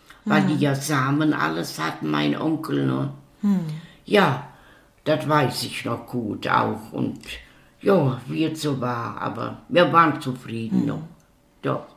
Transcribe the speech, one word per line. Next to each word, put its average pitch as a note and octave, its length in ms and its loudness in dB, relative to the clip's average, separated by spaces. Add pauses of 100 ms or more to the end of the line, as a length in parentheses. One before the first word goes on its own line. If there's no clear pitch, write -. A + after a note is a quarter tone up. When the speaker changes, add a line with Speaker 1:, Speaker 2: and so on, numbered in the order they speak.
(260)
Speaker 1:
weil D3+ 160 4
Speaker 2:
Mhm. - 60 4
Speaker 1:
die D3+ 80 2
ja C#3 180 2
Samen C#3+ 580 2
alles D#3 480 -2
hatten, D3+ 300 -4
mein D3 280 0
Onkel, C#3+ 480 0
ne? C3+ 240 0 (320)
Speaker 2:
Mhm. G3+ 180 4 (440)
Speaker 1:
Ja, F3+ 420 2 (580)
das D3 220 0
weiß C#3+ 380 2
ich - 220 -8
noch A#2 200 -4
gut G#2+ 400 -6
auch. - 460 0
Und - 260 -4 (600)
ja, C#3 460 2
wie D#3 180 -2
es - 160 -4
so C#3+ 200 -2
war, A#2+ 420 -4
aber A#2 360 -6 (120)
wir E3 220 6
waren D#3 280 6
zufrieden A#2 640 -4
Speaker 2:
Mhm. A2+ 40 0
Speaker 1:
noch. G#2+ 160 -4 (600)
Doch. C#3 240 -4 (100)